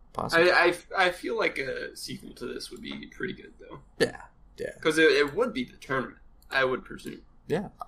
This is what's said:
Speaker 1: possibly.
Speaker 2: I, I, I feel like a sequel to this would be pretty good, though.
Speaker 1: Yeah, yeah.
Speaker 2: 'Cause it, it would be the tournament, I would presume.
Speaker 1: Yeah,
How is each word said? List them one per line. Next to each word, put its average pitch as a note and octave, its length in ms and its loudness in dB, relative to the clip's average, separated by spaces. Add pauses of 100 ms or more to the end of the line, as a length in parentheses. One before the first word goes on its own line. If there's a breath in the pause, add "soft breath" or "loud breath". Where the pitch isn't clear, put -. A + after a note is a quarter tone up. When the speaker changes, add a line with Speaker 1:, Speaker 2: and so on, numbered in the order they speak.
(120)
Speaker 1:
possibly. E3 400 4
Speaker 2:
I, E3 140 6
I, F3 80 4 (320)
I F3+ 40 4
feel C#3+ 260 -6
like G3+ 220 -2
a B2+ 380 -6
sequel - 380 -12
to A#2+ 120 -10
this - 240 -10
would - 120 -16
be - 260 -10
pretty - 260 -8
good, - 240 -20
though. - 220 -18 (180)
Speaker 1:
Yeah, - 220 0 (360)
yeah. - 140 -8 (100)
Speaker 2:
'Cause D#3 180 2
it, D#3 120 10
it C#3 240 4
would A#3+ 180 0
be B2+ 120 -4
the - 120 -18
tournament, - 420 -4 (300)
I C3+ 160 2
would B2+ 200 0
presume. - 380 -12 (260)
Speaker 1:
Yeah, D3 220 -2 (160)